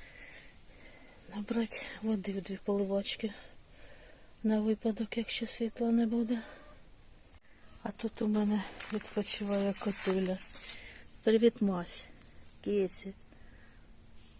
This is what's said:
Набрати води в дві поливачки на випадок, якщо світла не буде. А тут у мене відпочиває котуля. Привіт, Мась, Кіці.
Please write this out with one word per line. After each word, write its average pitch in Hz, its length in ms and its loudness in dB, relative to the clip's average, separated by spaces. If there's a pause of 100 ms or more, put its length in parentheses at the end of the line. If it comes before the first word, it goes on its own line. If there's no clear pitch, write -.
(1300)
Набрати 220 520 -2 (160)
води 202 300 0
в 190 100 -2
дві 190 220 -6
поливачки 202 680 0 (1080)
на 214 180 4
випадок, 214 580 2
якщо 226 280 -2
світла 233 440 0
не 233 160 6
буде. 226 360 2 (1400)
А - 80 -4
тут - 320 -4
у 214 60 2
мене 208 340 4 (300)
відпочиває 202 840 0
котуля. 190 600 2 (840)
Привіт, 226 400 8
Мась, 185 440 0 (580)
Кіці. 196 500 0 (1300)